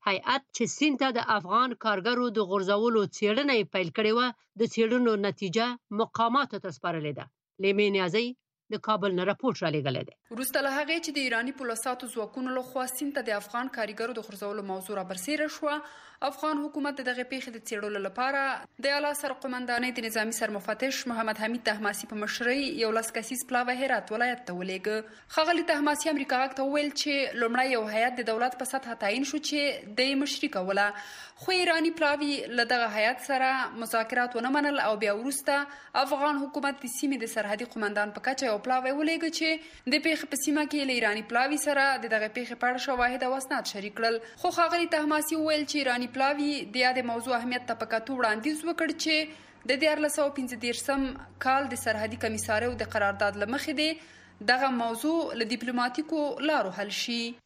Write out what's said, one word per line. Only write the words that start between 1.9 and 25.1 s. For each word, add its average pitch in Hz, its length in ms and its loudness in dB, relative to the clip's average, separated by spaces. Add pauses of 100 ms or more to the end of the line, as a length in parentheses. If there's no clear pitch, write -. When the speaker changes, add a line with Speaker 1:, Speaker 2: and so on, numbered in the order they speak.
Speaker 1:
د 208 140 2
غورځولو 208 500 4 (160)
څېړنه 247 420 2
یې 196 140 2
پیل 185 240 0
کړې 214 200 4
وه، 247 100 2 (320)
د - 20 4 (120)
څېړنو 226 380 4 (160)
نتیجه 202 400 0 (340)
مقاماتو 233 640 0
ته 190 140 -4
سپارلې 160 420 -4
ده. 147 60 -10 (380)
لیمې 202 240 6 (100)
نیازۍ 190 300 2 (460)
د 214 120 -4
کابل 202 320 2
نه 180 120 2
راپورټ 214 340 0
را 160 100 2
لېږلی 139 340 0
دی. - 60 -20 (200)
Speaker 2:
وروسته 254 320 -2
له 277 120 0
هغې 302 280 0
چې 320 100 -6
د 285 100 0
ایراني 247 340 -2
پولساتو 254 540 -4
ځواکونو 254 420 -4
له 254 140 -2
خوا 254 240 -4
سیند 285 240 -4
ته 269 100 -2
د 214 140 0
افغان 240 340 -4
کارګرو 226 420 -4
د 214 80 -8
غورځولو 202 460 -8
موضوع 190 280 -6
رابرسېره 190 480 -2 (100)
شوه، 294 180 -2 (540)
افغان 302 340 -2
حکومت 294 340 -4
د 262 120 -6
دغې 247 220 -2
پیښې 254 220 -8
د 226 140 -12
څېړلو 208 400 -4
لپاره 262 340 0 (440)
د - 0 - (100)
اعلی 294 160 2 (100)
سرقومندانۍ 254 760 -2
د 233 100 -4
نظامي 220 300 -2
سرمفتش 214 640 -2 (100)
محمد 220 320 -2
حمید 233 260 -2
طهماسي 208 420 -2
په 214 120 -4
مشرۍ 240 380 0 (220)
یولس 226 340 0
کسیز 233 320 -6
پلاوی 247 320 2
هرات 247 340 0
ولایت 240 320 0
ته 180 120 -6
ولېږه. 190 380 -2 (380)